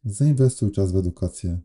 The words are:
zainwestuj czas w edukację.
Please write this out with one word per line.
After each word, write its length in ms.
zainwestuj 640
czas 220
w 40
edukację. 680